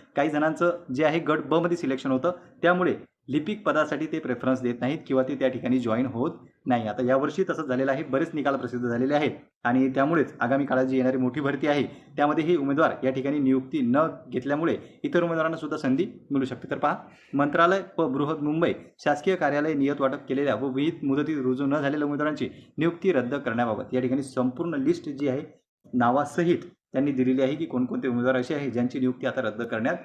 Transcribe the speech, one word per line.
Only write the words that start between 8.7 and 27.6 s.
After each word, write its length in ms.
झालेले 280
आहेत 180
आणि 240
त्यामुळेच 520
आगामी 260
काळात 180
जी 120
येणारी 200
मोठी 240
भरती 260
आहे 180
त्यामध्ये 280
हे 120
उमेदवार 380
या 60
ठिकाणी 280
नियुक्ती 440
न 240
घेतल्यामुळे 480
इतर 200
उमेदवारांना 340
सुद्धा 200
संधी 300
मिळू 140
शकते. 260
तर 80
पहा, 180
मंत्रालय 480
व 100
बृहत 340
मुंबई 300
शासकीय 380
कार्यालय 380
नियत 260
वाटप 280
केलेल्या 260
व 140
विहित 360
मुदतीत 380
रुजू 240
न 140
झालेल्या 280
उमेदवारांची 400
नियुक्ती 340
रद्द 220
करण्याबाबत 600
या 60
ठिकाणी 220
संपूर्ण 520
लिस्ट 340
जी 200
आहे 140
नावासहित 640
त्यांनी 200
दिलेली 300
आहे 120
की 120